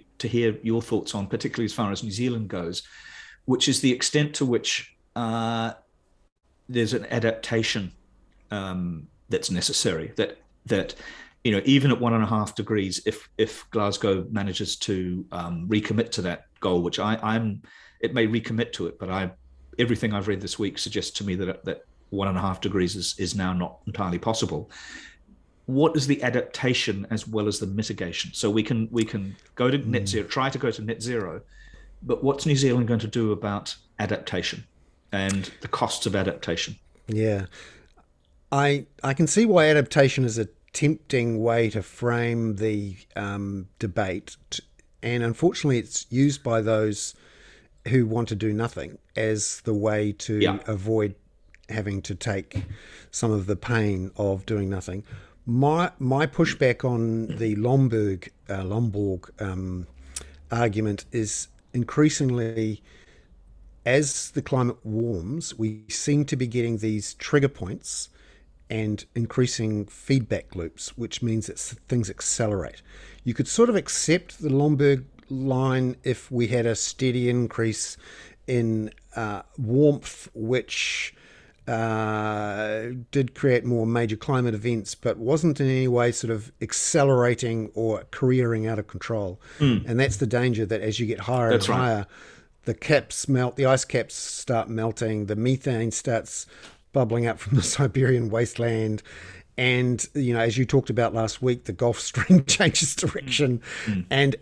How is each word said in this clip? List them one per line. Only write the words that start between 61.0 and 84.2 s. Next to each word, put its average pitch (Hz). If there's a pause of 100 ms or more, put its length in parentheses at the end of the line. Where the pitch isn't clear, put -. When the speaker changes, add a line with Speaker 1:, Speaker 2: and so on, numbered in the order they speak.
Speaker 2:
is 110 (260)
increasingly, 120 (1000)
as 139
the 143
climate 127
warms, 110
we 107
seem 147
to 139
be 127
getting 117
these 107
trigger 139
points - (640)
and 107 (100)
increasing 113
feedback -
loops, -
which -
means 113
that -
s-, - (120)
things 120
accelerate. 101 (420)
You 120
could -
sort 233
of 220
accept -
the 156
Lomborg 139 (240)
line 131
if -
we 120
had 117
a 113
steady 123
increase 117 (480)
in, 113 (240)
uh, 107 (160)
warmth, 139
which, - (520)
uh, 107 (220)
did 131
create 123
more 117
major 117
climate 123